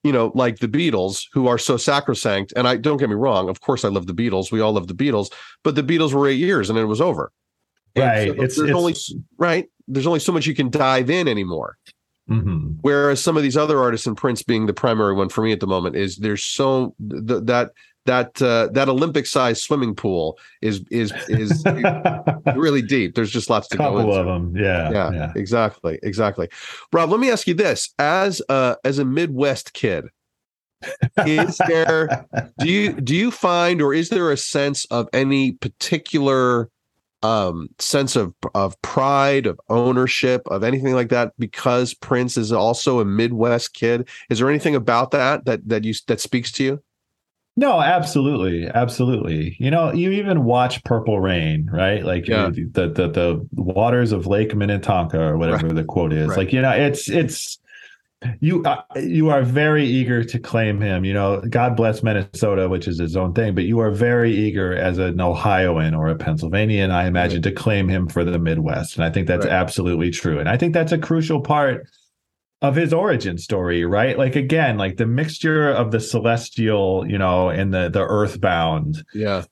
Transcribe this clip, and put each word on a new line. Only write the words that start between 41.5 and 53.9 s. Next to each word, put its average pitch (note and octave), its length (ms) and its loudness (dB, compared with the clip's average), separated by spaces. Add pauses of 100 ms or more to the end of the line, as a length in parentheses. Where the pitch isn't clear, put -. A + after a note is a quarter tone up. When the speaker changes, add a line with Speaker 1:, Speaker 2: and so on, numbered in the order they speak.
Speaker 1:
Prince B2 440 -2
is A2 140 -2
also A#2 480 2
a G#2 60 2
Midwest A#2 680 0
kid? A#2+ 360 0 (200)
Is A2+ 100 0
there C3 100 4
anything D3 260 2
about A#2+ 360 2
that, C#3 340 0
that, A2+ 240 -2
that G#2+ 160 0
you, A2 80 -2 (140)
that A2 120 0
speaks - 340 -4
to C3+ 100 -2
you? C#3 200 -2 (720)
Speaker 2:
No, A#3+ 240 4
absolutely. C#3 880 2
Absolutely. A#2 920 0
You B2+ 100 0
know, E3 240 2
you F3 180 2
even G3 320 0
watch B2 420 2
Purple A2 340 0
Rain, E2 520 0
right? F#2+ 320 0
Like, F2 240 -2
Speaker 1:
Yeah. G#2+ 240 2
Speaker 2:
you, E2 200 -4
the, F2 180 0
the, E2+ 180 0
the E2+ 460 -2
waters G#2 580 0